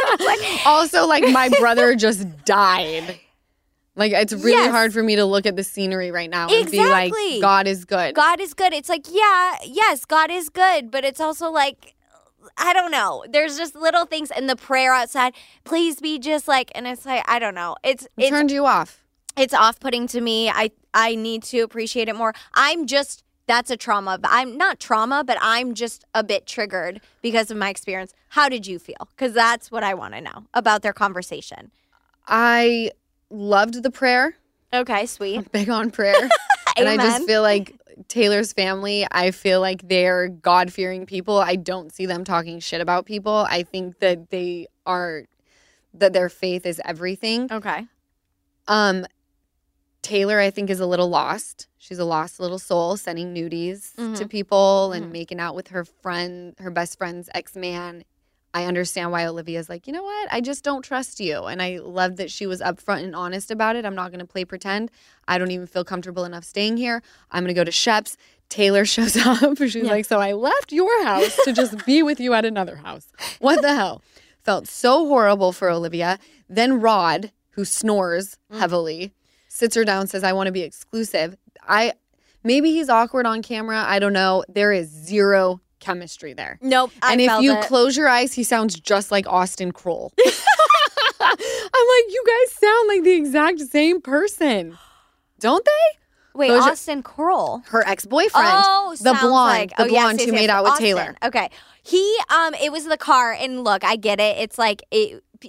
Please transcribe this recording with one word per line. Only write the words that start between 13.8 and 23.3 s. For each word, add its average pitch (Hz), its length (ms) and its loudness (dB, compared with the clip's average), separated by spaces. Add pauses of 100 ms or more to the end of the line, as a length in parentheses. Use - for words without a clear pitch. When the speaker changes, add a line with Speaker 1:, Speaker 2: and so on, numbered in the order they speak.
Speaker 1:
things 311 300 -8
in 269 120 -4
the 262 80 0
prayer 262 380 2
outside. 254 400 0 (300)
"Please 330 360 -2
be 311 180 -6
just 294 300 -4
like," 262 260 0
and 247 140 -12
it's 247 180 -12
like, 262 240 -4
I 240 100 2
don't 208 160 -4
know. 175 280 -8
It's, 262 220 -2
Speaker 2:
It - 120 -20
Speaker 1:
it's 254 120 2
Speaker 2:
turned 294 220 0
you 285 140 -2
off. 196 380 0 (340)
Speaker 1:
It's 269 160 0
off-putting 240 540 0
to 240 140 -6
me. 226 280 -2
I, 220 220 -2 (220)
I 226 220 2
need 220 280 -8
to 247 160 -4
appreciate 226 500 -4
it 214 60 -6
more. 220 180 -2 (220)
I'm 302 320 2
just, 277 360 -4 (240)